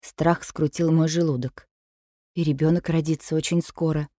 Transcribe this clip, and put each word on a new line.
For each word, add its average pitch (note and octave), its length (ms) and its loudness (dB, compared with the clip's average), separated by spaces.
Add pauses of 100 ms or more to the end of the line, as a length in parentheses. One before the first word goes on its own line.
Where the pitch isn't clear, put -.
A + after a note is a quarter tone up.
Страх - 420 0
скрутил D#3+ 480 0
мой D#3+ 160 4
желудок. D#3 580 -2 (680)
"И E3+ 100 0
ребёнок D3+ 460 0
родится D#3+ 440 -2
очень E3 280 0
скоро". D3+ 560 -2